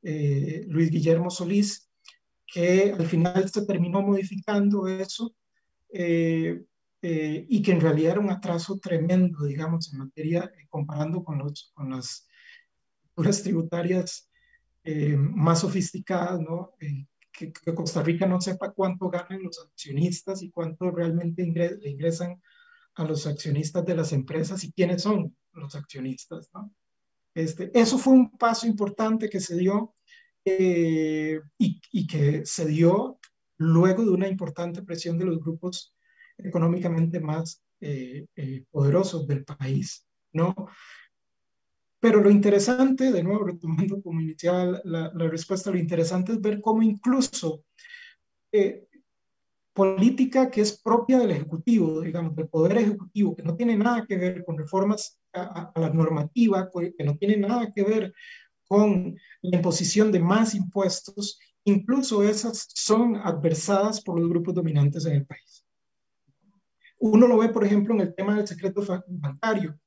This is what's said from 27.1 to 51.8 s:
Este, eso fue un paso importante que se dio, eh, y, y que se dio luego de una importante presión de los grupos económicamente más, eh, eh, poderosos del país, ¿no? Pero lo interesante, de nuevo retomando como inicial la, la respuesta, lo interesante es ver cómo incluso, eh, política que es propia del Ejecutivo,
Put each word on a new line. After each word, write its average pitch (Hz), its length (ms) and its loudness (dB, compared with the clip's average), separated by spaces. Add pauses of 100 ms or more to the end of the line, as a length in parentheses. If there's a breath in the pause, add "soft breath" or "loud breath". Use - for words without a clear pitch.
Este, 165 420 -4
eso 226 200 4
fue 262 160 6
un 254 180 8
paso 233 340 0
importante 214 640 -2
que 185 120 -4
se 170 160 -6
dio, 196 360 0 (520 soft breath)
eh, 160 960 2 (160)
y, - 240 0 (100)
y 170 160 -2
que 151 380 0
se - 200 -4
dio 175 540 2 (380)
luego 180 480 4
de 202 60 2
una 190 180 2
importante 175 520 -6
presión 170 360 -6
de 180 80 -2
los 165 140 -2
grupos 165 540 -10 (440 soft breath)
económicamente 170 840 0
más, 156 420 -6 (200)
eh, 135 460 -10 (100)
eh, 135 340 -10
poderosos 151 560 0
del 139 160 -4
país, - 640 -6 (240)
¿no? 175 220 0 (1500 loud breath)
Pero 214 220 6
lo 202 80 8
interesante, 247 840 4
de 175 120 0
nuevo 202 220 0
retomando 175 560 -4
como 165 200 -4
inicial 180 640 -2
la, 165 280 -4
la 165 140 -2
respuesta, 190 440 -4
lo 185 60 0
interesante 175 560 0
es 214 80 -2
ver 208 200 -2
cómo 220 220 2
incluso, 214 800 0 (880 loud breath)
eh, - 340 0 (880)
política 254 800 2
que 208 100 0
es 208 180 0
propia 233 400 2
del 220 120 2
Ejecutivo, 160 720 0